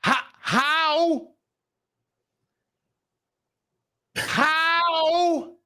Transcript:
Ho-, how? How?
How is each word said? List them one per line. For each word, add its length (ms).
Ho-, 220
how? 880
How? 1400